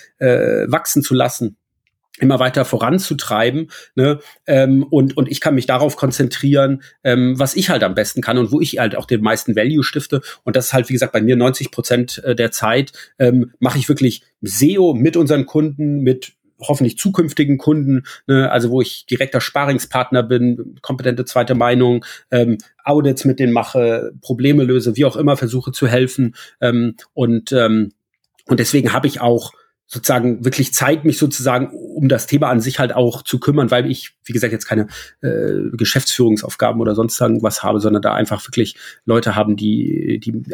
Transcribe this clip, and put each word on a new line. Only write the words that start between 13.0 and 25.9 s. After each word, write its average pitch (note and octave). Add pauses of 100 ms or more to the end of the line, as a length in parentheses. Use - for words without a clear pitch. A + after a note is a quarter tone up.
ähm, B2
mache B2+
ich C3
wirklich C#3 (200)
seo D3+
mit D#3
unseren C#3+
Kunden, D3
mit C3 (260)
hoffentlich -
zukünftigen D#3
Kunden, C#3 (240)
ne? C3+
Also A#2+
wo B2+
ich -
direkter B2+
Sparingspartner C3
bin, A#2+
kompetente B2+
zweite B2+
Meinung, B2 (240)
ähm, A#2+ (240)
Audits C#3+
mit C3+
denen B2
mache, A#2 (100)
Probleme C#3
löse, B2
wie C#3+
auch B2+
immer, C#3+
versuche B2+
zu -
helfen. B2+ (260)